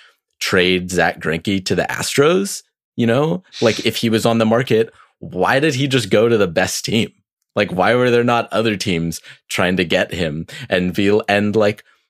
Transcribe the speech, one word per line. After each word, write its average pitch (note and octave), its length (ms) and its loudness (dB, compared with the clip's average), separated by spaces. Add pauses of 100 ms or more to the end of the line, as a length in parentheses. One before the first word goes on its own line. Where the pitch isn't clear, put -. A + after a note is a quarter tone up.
(400)
trade F2+ 520 0
Zach E2+ 280 0
Greinke F2 460 -4
to G2 100 -2
the F2 80 0
Astros, - 800 0 (320)
you B2 100 0
know? D3+ 380 0 (180)
Like, A2 240 2
if A#2 120 0
he A#2 120 0
was A2 160 0
on A2+ 140 2
the A2 60 4
market, A2 460 0 (280)
why A#2 400 0
did D3 160 0
he C3+ 120 -2
just B2 220 -2
go G#2+ 180 4
to A#2 100 2
the G2+ 100 2
best F#2 360 -2
team? G#2 300 -2 (420)
Like, G#2 160 0
why F#2 240 2
were B2 140 2
there A#2+ 140 2
not A#2+ 280 0
other A2 240 0
teams E2+ 460 -4 (260)
trying F#2 300 0
to F2+ 80 2
get F#2 280 0
him E2 340 -4 (220)
and F2+ 240 0
be, G#2 360 2
and, G#2 260 0
like, G#2+ 280 0 (260)